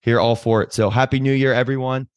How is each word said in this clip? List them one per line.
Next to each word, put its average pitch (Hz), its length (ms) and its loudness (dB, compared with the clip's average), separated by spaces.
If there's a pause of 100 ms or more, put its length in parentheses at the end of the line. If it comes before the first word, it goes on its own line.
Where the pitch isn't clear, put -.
here 117 180 2
all 113 160 2
for 110 280 0
it. - 100 -8
So 107 160 0
Happy 131 300 0
New 135 140 0
Year, 135 200 2
everyone. 131 640 -4